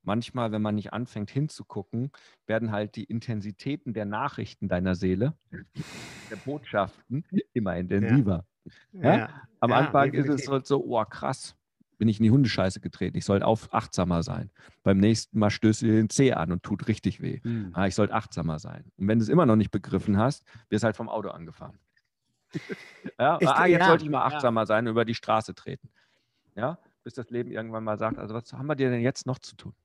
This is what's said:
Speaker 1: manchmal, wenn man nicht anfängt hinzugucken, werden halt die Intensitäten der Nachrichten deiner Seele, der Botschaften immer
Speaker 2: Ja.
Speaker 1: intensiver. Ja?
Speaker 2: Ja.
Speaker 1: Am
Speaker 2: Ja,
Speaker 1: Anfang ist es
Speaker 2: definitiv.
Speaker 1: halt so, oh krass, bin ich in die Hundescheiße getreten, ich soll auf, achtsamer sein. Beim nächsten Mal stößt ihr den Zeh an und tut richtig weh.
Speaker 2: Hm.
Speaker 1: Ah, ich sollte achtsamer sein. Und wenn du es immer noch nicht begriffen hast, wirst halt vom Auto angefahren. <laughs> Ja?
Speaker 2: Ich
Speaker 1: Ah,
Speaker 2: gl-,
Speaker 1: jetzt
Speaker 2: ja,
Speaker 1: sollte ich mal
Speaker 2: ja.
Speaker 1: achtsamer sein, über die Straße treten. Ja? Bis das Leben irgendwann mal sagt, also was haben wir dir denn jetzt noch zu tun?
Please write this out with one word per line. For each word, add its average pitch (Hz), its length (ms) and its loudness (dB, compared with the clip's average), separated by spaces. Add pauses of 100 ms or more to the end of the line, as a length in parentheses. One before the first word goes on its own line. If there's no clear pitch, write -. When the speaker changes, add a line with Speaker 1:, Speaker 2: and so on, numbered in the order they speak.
Speaker 1:
manchmal, 113 500 -2
wenn 107 100 -2
man 107 120 0
nicht 104 180 -4
anfängt 110 380 -8
hinzugucken, 135 800 -6 (360)
werden 110 240 0
halt 104 260 -4
die 110 80 -8
Intensitäten 110 880 -8
der 104 100 -4
Nachrichten 104 640 -6
deiner 90 260 0
Seele, 92 440 0 (920)
der 107 60 -10
Botschaften 120 880 -4 (300)
immer 95 220 0 (240)
Speaker 2:
Ja. 113 180 4
Speaker 1:
intensiver. 98 280 2 (560)
Ja? 117 200 4
Speaker 2:
Ja. - 260 -12 (120)
Speaker 1:
Am 120 120 4
Speaker 2:
Ja, - 0 -
Speaker 1:
Anfang 139 420 4
ist 147 140 0
es 139 180 0
Speaker 2:
definitiv. - 20 -8
Speaker 1:
halt 135 180 -2
so, 139 180 2
oh 113 220 0
krass, - 500 -8 (420)
bin 107 100 2
ich 104 120 0
in 113 40 6
die 110 80 6
Hundescheiße 101 480 2
getreten, - 380 -4
ich 85 80 -6
soll 98 160 4
auf, - 320 2
achtsamer 90 500 0
sein. 87 260 -8 (340)
Beim 98 140 4
nächsten 110 400 2
Mal 104 120 4
stößt 110 320 2
ihr 113 120 4
den 110 160 4
Zeh 135 240 4
an 80 180 -2
und 87 120 -4
tut - 240 -4
richtig - 340 -2
weh. 87 220 -6
Speaker 2:
Hm. 110 280 -6
Speaker 1:
Ah, 92 140 0
ich 92 100 -2
sollte 101 180 2
achtsamer 80 460 -4
sein. - 260 -16 (100)
Und 95 120 -2
wenn 113 120 4
du 110 40 0
es - 60 -4
immer 165 160 6
noch 110 100 6
nicht 107 160 2
begriffen 98 460 -2
hast, 123 260 0 (260)
wirst 107 140 0
halt 110 120 0
vom 117 140 -10
Auto 101 200 -6
angefahren. - 480 -16 (760)
<laughs> - 640 -14
Ja? 147 200 2
Speaker 2:
Ich 135 160 4
Speaker 1:
Ah, 165 120 4
Speaker 2:
gl-, - 0 -
Speaker 1:
jetzt 175 180 6
Speaker 2:
ja, - 20 6
Speaker 1:
sollte 165 180 6
ich 147 60 -6
mal 131 160 0
Speaker 2:
ja. - 0 -
Speaker 1:
achtsamer 127 400 2
sein, 110 200 2
über 113 180 2
die 113 100 -2
Straße 110 400 -2
treten. - 360 -14 (680)
Ja? 135 240 -4 (240)
Bis 120 100 -16
das 117 160 -12
Leben 120 220 -6
irgendwann 110 320 -8
mal 107 140 -4
sagt, 110 200 -4
also 107 160 -10
was 117 180 -10
haben 127 160 -10
wir 151 80 -2
dir 131 140 2
denn 120 120 0
jetzt 127 240 -2
noch 110 140 -4
zu - 160 -20
tun? - 180 -16 (100)